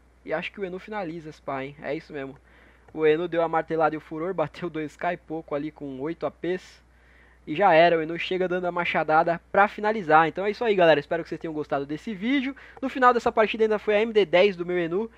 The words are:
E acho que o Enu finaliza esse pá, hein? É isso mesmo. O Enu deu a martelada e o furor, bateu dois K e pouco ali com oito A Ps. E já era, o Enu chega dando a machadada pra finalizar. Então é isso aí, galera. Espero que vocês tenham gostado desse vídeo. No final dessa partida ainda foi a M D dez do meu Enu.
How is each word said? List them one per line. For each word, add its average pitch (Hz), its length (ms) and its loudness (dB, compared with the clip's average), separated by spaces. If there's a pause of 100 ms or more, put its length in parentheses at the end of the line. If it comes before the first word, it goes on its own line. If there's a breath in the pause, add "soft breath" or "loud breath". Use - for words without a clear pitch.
(240)
E 156 100 -8
acho 165 180 -6
que 208 100 -14
o 196 40 -8
Enu 180 140 -8
finaliza 170 500 -10
esse - 120 -20
pá, 139 220 -8
hein? 143 180 -14
É 143 140 -6
isso 160 180 -14
mesmo. 135 240 -12 (560 soft breath)
O 156 120 0
Enu 160 220 4
deu 170 140 -2
a 165 60 2
martelada 160 480 0
e - 20 -6
o 151 40 -12
furor, 165 320 -8
bateu 170 360 -6
dois 156 260 -10
K 175 180 -4
e 170 40 -12
pouco 160 380 -10
ali 147 160 -6
com 139 280 -14
oito 156 260 -8
A 139 60 -4
Ps. - 520 -8 (640 soft breath)
E 151 80 -6
já 185 180 4
era, 170 240 8
o 160 40 0
Enu 165 180 -6
chega 185 260 -4
dando 180 200 -2
a 175 80 -4
machadada 170 680 0 (140)
pra 202 160 4
finalizar. 180 580 4
Então 175 180 -4
é 208 60 -2
isso 226 140 -4
aí, 214 100 2
galera. 165 240 6
Espero 165 240 -4
que - 60 -16
vocês 165 100 -8
tenham 165 140 -10
gostado 143 320 -4
desse 151 280 -8
vídeo. 254 400 -2 (280 loud breath)
No 269 80 -4
final 254 240 4
dessa 240 180 0
partida 220 320 0
ainda 214 160 0
foi 214 160 0
a 202 60 4
M 233 100 -2
D 208 140 4
dez 175 320 4
do 170 80 -8
meu 180 120 -4
Enu. 175 400 -4